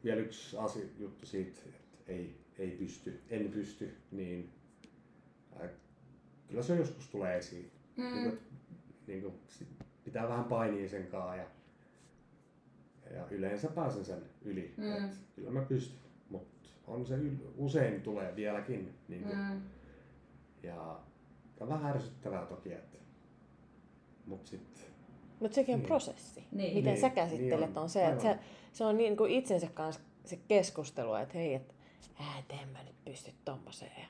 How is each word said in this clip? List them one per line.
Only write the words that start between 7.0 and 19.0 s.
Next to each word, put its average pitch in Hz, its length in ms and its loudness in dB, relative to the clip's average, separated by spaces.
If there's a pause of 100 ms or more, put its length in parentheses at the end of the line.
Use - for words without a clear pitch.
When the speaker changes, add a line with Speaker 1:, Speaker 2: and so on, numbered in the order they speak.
Speaker 1:
tulee 92 300 0
esiin. 87 340 -8 (280)
Speaker 2:
Mm. 247 160 -2
Speaker 1:
Niinku, 240 200 0
et, 226 40 -12 (680)
niinku, 95 260 -6 (140)
sit - 200 -16 (360)
pitää 117 260 -2
vähän 120 160 0
painia 107 440 2
sen 95 180 -4
kaa 90 280 -4
ja, 92 100 -6 (1700)
ja 87 160 -8
yleensä 101 360 0
pääsen 139 380 2
sen 90 160 -6 (200)
yli. 92 360 -4
Speaker 2:
Mm. 104 160 -2 (120)
Speaker 1:
Et 196 60 -4 (240)
kyllä - 160 -6
mä 135 100 2
pystyn. - 380 0 (300)
Mut 95 180 -8 (400)
on 120 180 -4
se 131 100 0
yl-, 139 420 -2
usein 131 440 4
tulee 95 340 -2
vieläkin, 104 580 -2 (140)